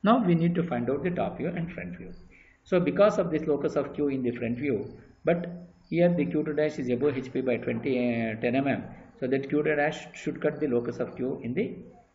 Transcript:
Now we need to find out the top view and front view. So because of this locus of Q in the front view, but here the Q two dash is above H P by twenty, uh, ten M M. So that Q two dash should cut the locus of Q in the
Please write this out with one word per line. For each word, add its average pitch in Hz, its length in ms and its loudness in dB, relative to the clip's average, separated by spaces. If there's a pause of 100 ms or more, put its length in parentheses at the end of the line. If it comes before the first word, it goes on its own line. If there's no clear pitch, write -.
Now 233 200 6
we 175 120 6
need 170 200 2
to 165 80 0
find 120 280 -2
out 139 120 -2
the 185 60 0
top 131 280 -2
view 131 100 -4
and - 240 -4
front 90 260 -10
view. - 160 -14 (500)
So 185 160 2
because - 380 4
of 170 140 0
this 156 160 -2
locus 147 280 0
of 139 200 -2
Q 147 140 0
in 135 120 -2
the 120 80 2
front 117 300 -4
view, 127 360 -2 (300)
but 175 240 2 (400)
here 175 240 4
the 156 120 2
Q 151 180 0
two 151 100 -2
dash 147 240 0
is 127 120 -4
above 127 280 2
H 127 160 -8
P 131 80 0
by 127 160 0
twenty, 123 400 -2
uh, 117 420 0
ten 120 160 0
M 135 120 2
M. 104 160 0 (360)
So 135 60 -2
that 135 240 0
Q 147 140 2
two 151 120 2
dash 147 380 0
should - 260 -6
cut 151 200 0
the 156 80 0
locus 120 320 0
of 123 160 -4
Q 127 280 -4
in 123 120 -4
the 220 220 -2 (380)